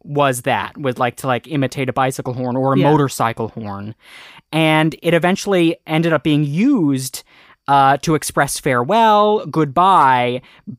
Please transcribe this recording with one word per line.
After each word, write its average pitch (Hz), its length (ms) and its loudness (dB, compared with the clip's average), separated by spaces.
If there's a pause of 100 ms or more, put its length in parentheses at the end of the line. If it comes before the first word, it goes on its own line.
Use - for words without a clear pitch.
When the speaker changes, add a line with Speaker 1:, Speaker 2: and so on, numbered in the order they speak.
Speaker 1:
was 139 400 -2
that, 110 360 -4
was, 131 200 -4
like, 123 180 -2
to, - 100 -10
like, 123 220 -4
imitate 135 420 -4
a - 20 -4
bicycle 131 400 -4
horn 123 240 -4
or 131 160 0
a 135 60 2
Speaker 2:
Yeah. 143 120 4
Speaker 1:
motorcycle 131 580 0
horn. 104 460 -12 (560)
And 156 520 2
it 170 100 0
eventually 175 640 0 (100)
ended 160 280 0
up 151 80 0
being 151 220 2
used, 147 800 0 (460)
uh, 139 300 4
to 156 160 -2
express - 440 -2
farewell, 208 880 2
goodbye, 139 960 2 (380)